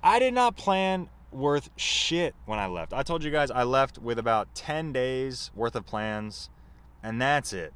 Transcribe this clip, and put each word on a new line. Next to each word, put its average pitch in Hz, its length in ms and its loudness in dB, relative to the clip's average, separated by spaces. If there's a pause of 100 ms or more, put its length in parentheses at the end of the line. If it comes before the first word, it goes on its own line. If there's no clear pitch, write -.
I 208 160 6
did 254 160 4
not 247 220 4
plan 190 540 0 (240)
worth 143 420 0
shit - 580 0 (120)
when 107 140 -4
I 98 80 0
left. 87 260 -6
I 135 100 -2
told 160 220 -4
you 151 60 -2
guys 143 200 2
I 123 120 2
left 135 340 2
with 117 200 -4
about 113 380 2
ten 156 380 -4
days 131 600 -2
worth 113 220 -2
of 101 100 -6
plans, 107 640 -6 (540)
and 113 180 -4
that's 143 300 2
it. 82 240 -8